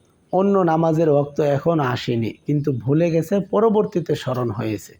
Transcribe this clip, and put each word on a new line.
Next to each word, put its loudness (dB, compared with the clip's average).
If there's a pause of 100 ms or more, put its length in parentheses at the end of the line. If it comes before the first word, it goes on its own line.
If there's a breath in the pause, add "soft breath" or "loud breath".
(320)
অন্য 2
নামাজের 2
ওয়াক্ত 2
এখন 0
আসেনি, -2
কিন্তু -2
ভুলে 0
গেছে, 0
পরবর্তীতে 0
স্মরণ -4
হয়েছে -6